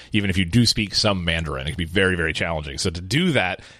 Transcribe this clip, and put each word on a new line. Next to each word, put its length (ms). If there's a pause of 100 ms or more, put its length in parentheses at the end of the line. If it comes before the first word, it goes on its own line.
(120)
even 160
if 80
you 80
do 220
speak 280
some 300
Mandarin, 420
it 40
can 80
be 80
very, 280
very 200
challenging. 420
So 140
to 100
do 320
that 300 (180)